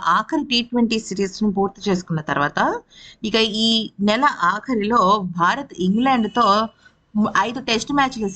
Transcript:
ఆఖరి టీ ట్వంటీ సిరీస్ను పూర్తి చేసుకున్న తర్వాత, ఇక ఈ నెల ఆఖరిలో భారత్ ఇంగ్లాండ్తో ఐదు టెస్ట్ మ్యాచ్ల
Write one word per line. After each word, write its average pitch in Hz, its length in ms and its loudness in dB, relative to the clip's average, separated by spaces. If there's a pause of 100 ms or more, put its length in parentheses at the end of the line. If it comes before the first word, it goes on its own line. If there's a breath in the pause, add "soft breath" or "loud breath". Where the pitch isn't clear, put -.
ఆఖరి 214 380 0
టీ 240 160 0
ట్వంటీ 233 380 0
సిరీస్ను 196 520 -2
పూర్తి 196 300 -2
చేసుకున్న 180 400 -2
తర్వాత, 143 380 -2 (640 loud breath)
ఇక 220 120 -2 (300)
ఈ 226 40 2 (300)
నెల 214 260 2 (280)
ఆఖరిలో 220 480 0 (360)
భారత్ 220 420 -2
ఇంగ్లాండ్తో 226 680 2 (920 soft breath)
ఐదు 226 220 -2
టెస్ట్ 233 320 -2
మ్యాచ్ల 262 420 0